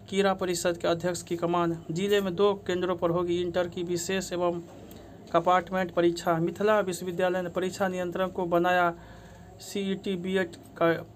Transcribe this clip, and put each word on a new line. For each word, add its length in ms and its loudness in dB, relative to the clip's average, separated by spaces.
कीड़ा 240 2
परिषद 440 0
के 100 -2
अध्यक्ष 340 0
की 140 -4
कमान। 560 0
जिले 300 2
में 140 -2
दो 180 4
केंद्रों 420 -2
पर 140 0
होगी 320 0
इंटर 260 0
की 160 -6
विशेष 500 -2
एवं 260 0
compartment 580 2
परीक्षा। 460 2
मिथिला 420 2
विश्वविद्यालय 640 -2
ने 80 -6
परीक्षा 380 -2
नियंत्रण 400 -2
को 180 -4
बनाया 480 4
सीईटी 560 -4
बीएड 400 -2
का 500 0